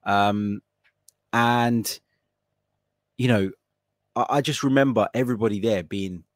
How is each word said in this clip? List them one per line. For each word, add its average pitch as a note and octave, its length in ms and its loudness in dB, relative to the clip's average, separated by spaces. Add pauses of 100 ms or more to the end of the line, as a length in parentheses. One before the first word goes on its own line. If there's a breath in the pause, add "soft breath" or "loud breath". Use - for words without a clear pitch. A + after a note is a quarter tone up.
Um, G2+ 580 0 (720)
and, A#2 640 0 (1160)
you B2 100 0
know, G2+ 220 2 (640)
I, A#2+ 140 0
I C#3+ 100 2
just C#3+ 220 -4
remember C3+ 500 2
everybody A2+ 480 0
there G2+ 220 0
being F#2 420 -8 (120)